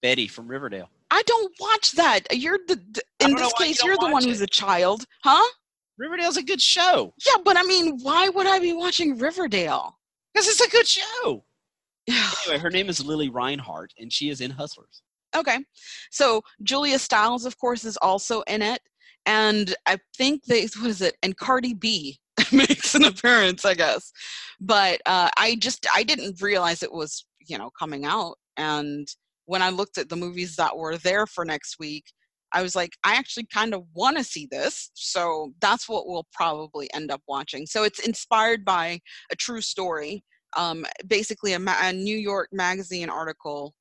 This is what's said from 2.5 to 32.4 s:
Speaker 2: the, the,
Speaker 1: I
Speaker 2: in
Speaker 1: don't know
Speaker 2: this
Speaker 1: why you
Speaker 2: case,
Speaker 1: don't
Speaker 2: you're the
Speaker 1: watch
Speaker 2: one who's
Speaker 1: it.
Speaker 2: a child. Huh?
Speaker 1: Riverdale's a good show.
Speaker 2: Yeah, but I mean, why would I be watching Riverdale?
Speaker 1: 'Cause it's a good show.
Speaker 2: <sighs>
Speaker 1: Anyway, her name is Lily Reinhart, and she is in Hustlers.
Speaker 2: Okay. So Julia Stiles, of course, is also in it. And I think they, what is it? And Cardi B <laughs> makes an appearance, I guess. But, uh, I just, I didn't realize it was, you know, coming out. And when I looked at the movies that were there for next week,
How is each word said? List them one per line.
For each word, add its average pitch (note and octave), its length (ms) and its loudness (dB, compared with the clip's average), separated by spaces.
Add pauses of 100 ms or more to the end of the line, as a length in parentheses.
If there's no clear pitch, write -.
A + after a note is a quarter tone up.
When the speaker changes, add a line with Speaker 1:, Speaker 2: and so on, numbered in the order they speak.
Speaker 2:
the, F4+ 80 2
the, G#3 260 -12 (200)
Speaker 1:
I C#4 40 6
Speaker 2:
in C#4 60 6
Speaker 1:
don't C4+ 80 2
know B3 60 0
Speaker 2:
this A#3+ 80 2
Speaker 1:
why A#3 120 2
you D#4+ 40 -2
Speaker 2:
case, D#4 80 -2
Speaker 1:
don't B3 100 2
Speaker 2:
you're G4 100 2
the F#4 80 2
Speaker 1:
watch D#4 80 0
Speaker 2:
one B3+ 120 4
who's A#3 160 0
Speaker 1:
it. G3+ 40 -2
Speaker 2:
a - 20 -6
child. G3 580 2 (180)
Huh? D4+ 200 8 (540)
Speaker 1:
Riverdale's E4+ 400 -2
a C#4 60 -4
good C4+ 180 -2
show. - 520 4 (120)
Speaker 2:
Yeah, B4 180 6
but F#4 140 6
I F4+ 60 4
mean, F4 400 2
why E4 260 4
would F#4+ 180 0
I F#4+ 120 6
be F4 140 0
watching E4+ 440 0
Riverdale? A3+ 800 -2 (380)
Speaker 1:
'Cause G4 120 4
it's G#4+ 140 4
a A#4+ 80 6
good A4+ 180 4
show. G#4+ 580 -2 (600)
Speaker 2:
<sighs> A#3+ 60 0 (340)
Speaker 1:
Anyway, D3+ 120 0
her E3+ 100 -2
name F#3 200 -2
is D#3+ 160 -4
Lily D3+ 240 -2
Reinhart, B2 680 -6
and A2+ 140 -12
she D3 160 -2
is C#3 120 -8
in B2+ 100 -6
Hustlers. - 500 -14 (340)
Speaker 2:
Okay. C#4 240 0 (520)
So A#3 300 4 (220)
Julia C4+ 340 0
Stiles, A#3 480 2
of B3+ 140 -10
course, A#3+ 240 -2
is A3 140 -8
also G3+ 460 0
in G#3+ 200 -2
it. A3+ 180 -2 (440)
And G#3+ 500 2 (100)
I F#3+ 140 2 (160)
think C4+ 300 0
they, A#3 180 4 (160)
what A#3 100 -2
is F#3+ 120 -4
it? F3+ 200 0
And F#3+ 160 -4
Cardi B3+ 380 0
B E3+ 440 -4 (160)
<laughs> - 160 2
makes - 440 4
an D4 80 8
appearance, G#3+ 640 4
I G3 100 4
guess. D3+ 360 0 (500)
But, F#3+ 440 2
uh, F3+ 320 4
I A3+ 220 2
just, A#3 340 -4
I G3 100 4
didn't G3+ 380 -4
realize F#3 400 0
it - 120 -8
was, D#3 320 -10 (200)
you D3+ 140 -10
know, A2 180 -12
coming D3 280 -8
out. E3+ 300 -4 (220)
And D3 500 -4 (380)
when F#3 160 -2
I F#3 80 2
looked F#3 300 -6
at D#3 100 -6
the E3 60 -8
movies F3 400 -8
that E3 220 0
were D#3+ 200 -6
there G3 300 0
for F3 180 -6
next D3+ 340 -8
week, D3+ 260 -12 (480)